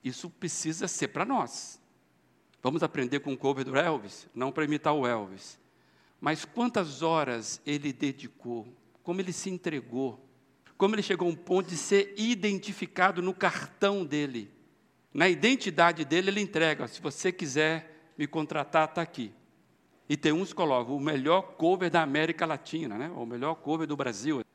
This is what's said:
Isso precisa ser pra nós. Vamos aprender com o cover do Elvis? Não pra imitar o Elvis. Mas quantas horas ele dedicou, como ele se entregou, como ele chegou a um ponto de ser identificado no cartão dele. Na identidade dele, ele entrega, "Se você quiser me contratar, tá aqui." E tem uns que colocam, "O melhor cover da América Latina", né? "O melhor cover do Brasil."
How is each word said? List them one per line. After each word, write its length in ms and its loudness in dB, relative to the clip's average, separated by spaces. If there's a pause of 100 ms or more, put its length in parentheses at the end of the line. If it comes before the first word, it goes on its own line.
Isso 260 -8
precisa 600 -4
ser 200 -2
pra 140 -2
nós. 560 -4 (800)
Vamos 220 0
aprender 380 -2
com 100 -6
o 60 -4
cover 260 0
do 140 0
Elvis? 580 -2
Não 160 -2
pra 140 0
imitar 280 2
o 140 2
Elvis. 500 -4 (640)
Mas 240 -2
quantas 580 -2
horas 640 0
ele 280 -2
dedicou, 760 -6 (340)
como 200 -4
ele 100 -4
se 180 -6
entregou, 720 -4 (580)
como 180 4
ele 60 0
chegou 260 0
a 40 2
um 40 -2
ponto 340 0
de 80 -6
ser 400 4
identificado 1040 0
no 120 0
cartão 720 0
dele. 480 -4 (600)
Na 160 6
identidade 760 4
dele, 260 2
ele 120 0
entrega, 460 2
"Se 140 -14
você 300 -2
quiser 840 -2
me 100 -2
contratar, 640 2
tá 120 -4
aqui." 300 -6 (760)
E 80 0
tem 160 2
uns 160 -2
que 60 -14
colocam, 400 2
"O 40 -2
melhor 420 2 (160)
cover 320 2
da 120 4
América 440 0
Latina", 520 -6
né? 180 -6
"O 100 -8
melhor 300 -4
cover 320 -4
do 80 -4
Brasil." 480 -2 (120)